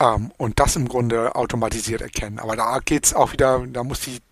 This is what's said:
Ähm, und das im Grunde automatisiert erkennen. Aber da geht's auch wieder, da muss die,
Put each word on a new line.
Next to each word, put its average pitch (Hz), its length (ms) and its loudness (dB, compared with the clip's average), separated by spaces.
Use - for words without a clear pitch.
Ähm, 113 340 4
und 113 240 -2
das 143 160 4
im 131 140 -2
Grunde 117 460 0
automatisiert 113 640 -2
erkennen. 110 380 -8
Aber 110 180 -4
da 117 220 0
geht's - 340 2
auch 135 180 4
wieder, 131 360 2
da 123 180 -6
muss 135 160 -6
die, 127 180 -10